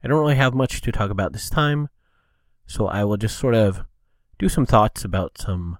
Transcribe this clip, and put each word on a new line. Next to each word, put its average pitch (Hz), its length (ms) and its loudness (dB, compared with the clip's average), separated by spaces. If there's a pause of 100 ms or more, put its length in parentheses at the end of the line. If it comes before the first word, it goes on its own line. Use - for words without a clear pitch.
I - 20 -6
don't 147 140 2
really 151 140 4
have 131 180 2
much 131 300 -2
to 117 100 -2
talk 101 180 -2
about 95 220 -2
this - 160 -10
time, 147 400 0 (760)
so - 200 -2
I 101 180 -2
will 104 120 0
just 104 220 -4
sort 123 160 0
of 104 300 2 (540)
do 190 120 2
some 131 160 2
thoughts 107 360 4
about 95 360 -4
some 90 420 -4